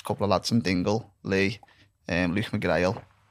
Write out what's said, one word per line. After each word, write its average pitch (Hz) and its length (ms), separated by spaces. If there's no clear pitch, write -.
couple - 200
of 98 80
lads 90 180
from 113 120
Dingle, 95 500
Lee, 98 380
um, 85 240
Luke 101 120
McGrail. 90 500